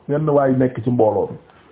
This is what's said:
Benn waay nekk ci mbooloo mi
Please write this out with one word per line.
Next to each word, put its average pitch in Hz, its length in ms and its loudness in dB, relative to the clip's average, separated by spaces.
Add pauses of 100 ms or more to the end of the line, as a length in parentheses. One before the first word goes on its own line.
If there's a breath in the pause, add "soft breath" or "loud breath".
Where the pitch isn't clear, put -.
Benn 151 220 -2
waay 139 260 2
nekk 127 280 -2
ci 127 60 -2
mbooloo 104 400 0
mi 90 60 -12 (360 soft breath)